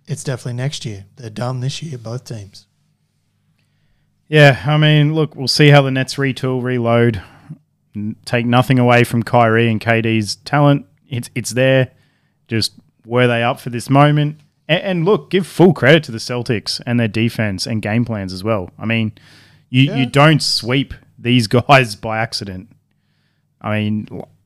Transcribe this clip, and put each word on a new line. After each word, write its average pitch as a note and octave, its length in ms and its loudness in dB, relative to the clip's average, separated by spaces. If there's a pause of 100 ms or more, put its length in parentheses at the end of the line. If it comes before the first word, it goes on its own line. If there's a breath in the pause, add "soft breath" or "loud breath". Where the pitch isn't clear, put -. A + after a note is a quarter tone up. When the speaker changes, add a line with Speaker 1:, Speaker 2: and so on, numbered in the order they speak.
Speaker 1:
it's - 160 -10
definitely B2+ 300 -8
next C3 300 -6
year. G2 200 -12 (100)
They're A#2 160 -16
done B2 300 -6
this C3+ 200 -6
year, D#3 160 -12
both A2+ 280 -12
teams. G2+ 420 -16 (1700)
Speaker 2:
Yeah, C#3 320 6
I D3+ 120 0
mean, D3+ 360 4
look, D#3 220 -2
we'll C3 140 -8
see D3 220 4
how C#3+ 120 8
the C3+ 80 -2
Nets C3 240 -4
retool, C3 480 -4
reload, A#2 580 0 (760 loud breath)
n-, G#2 180 -8 (100)
take A#2+ 220 -4
nothing B2 320 2
away A#2+ 240 4
from A#2 220 -2
Kyrie A#2 440 2
and A2 120 -2
K A2+ 200 0
D's A2 360 -2
talent. C#3+ 500 0 (220)
It's, A#2+ 260 -10
it's A#2 160 -8
there. C3 400 2 (560)
Just A2 280 -4 (300)
were B2 220 0
they A#2 160 0
up A#2+ 160 -2
for - 120 -12
this A#2 200 -6
moment? D3 480 2 (300)
A-, D#3 180 -2
and F3+ 180 -2
look, G3 260 0
give F3+ 180 0
full F3 240 4
credit D3+ 320 2
to A#2+ 80 -12
the A2+ 60 -8
Celtics A#2+ 680 -6
and A#2+ 140 0
their A2+ 80 0
defense A2 580 -2
and A2 160 -6
game A2+ 220 -2
plans G2+ 280 -8
as F#2 120 -12
well. G#2 340 -4
I G#2 80 -10
mean, A2+ 240 -2 (580 soft breath)
you, B2+ 180 4
Speaker 1:
Yeah. D3 100 -2
Speaker 2:
you C3+ 100 -2
don't D3 340 4
sweep - 540 -4 (240)
these A#2 300 0
<laughs> - 0 -
guys B2 480 2
by A2 220 -8
accident. G2 500 -8 (920)
I G#2+ 200 -4
mean, G#2+ 320 -4
l-, - 160 -14 (180)